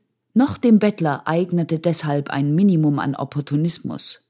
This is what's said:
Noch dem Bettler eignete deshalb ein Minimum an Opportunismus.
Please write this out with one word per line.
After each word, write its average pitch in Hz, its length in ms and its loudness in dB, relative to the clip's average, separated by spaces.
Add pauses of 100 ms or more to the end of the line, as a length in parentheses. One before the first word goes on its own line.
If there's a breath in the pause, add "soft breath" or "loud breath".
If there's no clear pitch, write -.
(340)
Noch 262 240 2
dem 226 220 4
Bettler 170 460 0
eignete 170 540 -2
deshalb 151 500 -2
ein 147 260 0
Minimum 160 440 4
an 135 160 -4
Opportunismus. 143 1160 -6